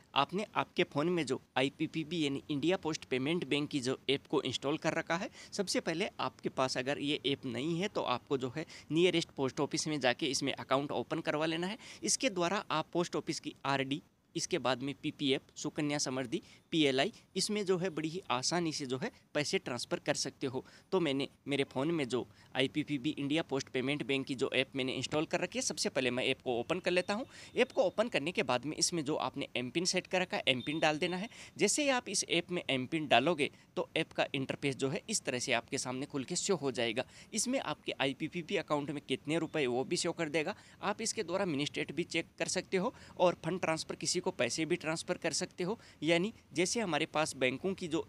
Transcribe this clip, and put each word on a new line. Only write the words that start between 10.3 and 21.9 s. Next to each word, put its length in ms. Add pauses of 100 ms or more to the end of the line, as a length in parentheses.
अकाउंट 380
ओपन 280
करवा 260
लेना 220
है। 100 (260)
इसके 260
द्वारा 420
आप 220
पोस्ट 220
ऑफिस 240
की 160 (100)
आरडी, 360 (340)
इसके 220
बाद 260
में 180
पीपीएफ, 400 (140)
सुकन्या 420
समृद्धि, 440 (300)
पीएलआई, 400 (240)
इसमें 300
जो 120
है 120
बड़ी 200
ही 120 (100)
आसानी 420
से 120
जो 120
है 140 (220)
पैसे 240
ट्रांसफ़र 420
कर 140
सकते 340
हो। 180 (260)
तो 80
मैंने 280 (200)
मेरे 160
फ़ोन 280